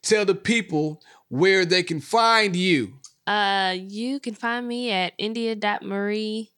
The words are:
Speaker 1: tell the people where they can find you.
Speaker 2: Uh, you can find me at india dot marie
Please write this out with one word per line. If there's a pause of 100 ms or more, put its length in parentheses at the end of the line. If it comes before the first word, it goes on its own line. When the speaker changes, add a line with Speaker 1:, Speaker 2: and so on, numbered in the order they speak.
Speaker 1:
tell
the
people (280)
where
they
can
find
you. (340)
Speaker 2:
Uh,
you
can
find
me
at
india
dot
marie